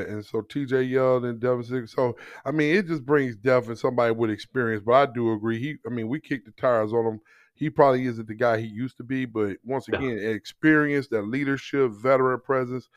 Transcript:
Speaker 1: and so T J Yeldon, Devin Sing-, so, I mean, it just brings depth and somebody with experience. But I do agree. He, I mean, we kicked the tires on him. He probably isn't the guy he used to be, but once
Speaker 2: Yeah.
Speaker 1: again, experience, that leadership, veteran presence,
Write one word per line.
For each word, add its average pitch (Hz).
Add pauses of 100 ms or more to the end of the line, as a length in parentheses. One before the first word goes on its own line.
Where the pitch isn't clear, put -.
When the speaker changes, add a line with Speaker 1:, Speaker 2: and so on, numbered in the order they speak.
Speaker 1:
and 107
so -
T 139
J 127
Yeldon, 127
Devin 123
Sing-, 120
so, 123 (300)
I 139
mean, 151
it 196
just 156
brings 135
depth 120
and 113
somebody 120
with 113
experience. 110
But 117
I 139
do 117
agree. 113
He, 147 (100)
I 113
mean, 117
we 147
kicked 131
the 113
tires 113
on 117
him. 110 (320)
He 151
probably 131
isn't 113
the 110
guy 113
he 113
used 113
to 127
be, 131
but 107
once 131
Speaker 2:
Yeah. 110
Speaker 1:
again, 123
experience, 143
that 110
leadership, 135
veteran 127
presence, 127